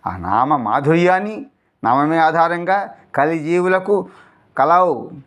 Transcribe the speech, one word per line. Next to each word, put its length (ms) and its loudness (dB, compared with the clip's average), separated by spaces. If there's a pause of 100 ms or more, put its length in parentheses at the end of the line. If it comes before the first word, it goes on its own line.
ఆ 100 -8
నామ 400 -2
మాధుర్యాన్ని, 880 0 (380)
నామమే 340 2
ఆధారంగా 760 0 (200)
కలిజీవులకు 920 0 (500)
కలవు 520 2 (160)